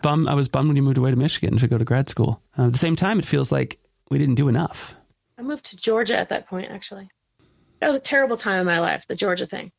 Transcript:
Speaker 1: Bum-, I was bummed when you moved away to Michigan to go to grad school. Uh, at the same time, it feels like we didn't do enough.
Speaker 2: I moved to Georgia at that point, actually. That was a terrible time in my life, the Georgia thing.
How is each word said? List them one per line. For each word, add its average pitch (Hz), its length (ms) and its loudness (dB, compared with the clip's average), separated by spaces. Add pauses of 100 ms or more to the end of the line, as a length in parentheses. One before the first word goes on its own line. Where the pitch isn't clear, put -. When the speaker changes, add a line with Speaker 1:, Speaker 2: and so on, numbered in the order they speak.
Speaker 1:
Bum-, 151 260 2
I 147 60 0
was 139 140 2
bummed 135 200 2
when 147 80 2
you 139 60 4
moved 135 160 4
away 127 140 2
to 127 40 2
Michigan 131 420 0
to 120 100 4
go 117 100 2
to 113 60 2
grad 127 260 0
school. - 320 0 (160)
Uh, 123 80 4
at 120 60 4
the 127 60 0
same 165 180 2
time, 202 240 2
it - 40 -4
feels 139 260 0
like 135 280 -2 (320)
we 139 80 0
didn't 139 160 2
do 139 140 2
enough. - 460 -2 (440)
Speaker 2:
I 233 40 -12
moved 285 240 -8
to - 100 -18
Georgia 220 400 0
at 180 120 -2
that - 180 -6
point, 185 240 -10
actually. 196 380 -16 (720)
That - 60 0
was 285 100 2
a 269 40 -2
terrible 269 360 0
time 190 240 -2
in 180 60 0
my 170 140 2
life, - 280 -2
the 175 80 -6
Georgia 180 300 -2
thing. - 320 -12